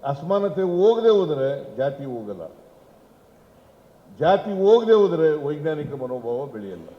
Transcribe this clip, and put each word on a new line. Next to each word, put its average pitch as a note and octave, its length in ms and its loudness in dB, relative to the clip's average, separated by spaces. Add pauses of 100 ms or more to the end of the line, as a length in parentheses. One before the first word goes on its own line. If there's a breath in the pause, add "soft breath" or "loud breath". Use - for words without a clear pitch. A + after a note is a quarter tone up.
ಅಸಮಾನತೆ E3+ 600 -2
ಹೋಗದೆ G#3+ 480 4
ಹೋದರೆ D3+ 380 2 (280)
ಜಾತಿ C#3 280 -4
ಹೋಗಲ್ಲ. G#2 400 -10 (1800)
ಜಾತಿ G3 320 2
ಹೋಗದೆ A3 420 4
ಹೋದರೆ E3+ 340 4 (160)
ವೈಜ್ಞಾನಿಕ D3 500 -4
ಮನೋಭಾವ B2 520 -6
ಬೆಳೆಯಲ್ಲ G2 420 -14 (100)